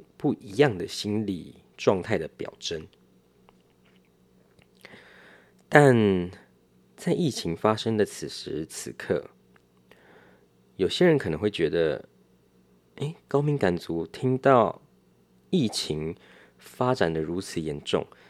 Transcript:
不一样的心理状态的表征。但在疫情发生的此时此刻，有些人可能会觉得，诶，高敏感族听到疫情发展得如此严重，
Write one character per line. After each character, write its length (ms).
不 200
一 200
样 220
的 100
心 380
理 300
状 260
态 160
的 80
表 200
征。 300
但 640
在 160
疫 180
情 240
发 220
生 220
的 80
此 240
时 360
此 320
刻， 280
有 100
些 180
人 120
可 120
能 100
会 100
觉 200
得， 340
诶， 200
高 140
敏 160
感 200
族 300
听 300
到 440
疫 180
情 480
发 380
展 180
得 80
如 180
此 220
严 200
重， 240